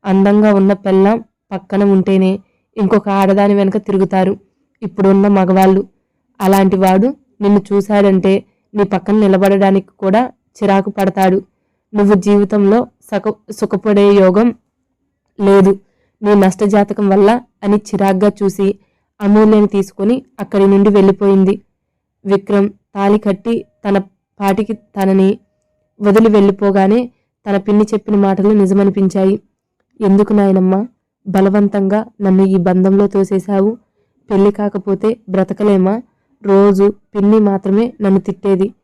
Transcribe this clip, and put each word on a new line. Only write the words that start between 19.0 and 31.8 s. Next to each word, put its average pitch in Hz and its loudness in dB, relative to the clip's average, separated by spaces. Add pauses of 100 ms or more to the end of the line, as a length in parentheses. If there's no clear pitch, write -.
అమూల్యని 214 2
తీసుకొని 202 -4 (180)
అక్కడి 196 -2
నుండి 196 4
వెళ్ళిపోయింది. 196 2 (640)
విక్రమ్ 196 -2
తాళి 202 -4
కట్టి 214 -6 (240)
తన 196 0 (420)
పాటికి 202 -4
తనని 190 -2 (640)
వదిలి 214 2
వెళ్ళిపోగానే 202 0 (380)
తన 196 -2
పిన్ని 202 0
చెప్పిన 208 -4
మాటలు 196 0
నిజమనిపించాయి. 196 0 (600)
"ఎందుకు 202 2
నాయనమ్మా 196 0 (420)
బలవంతంగా 196 -2 (140)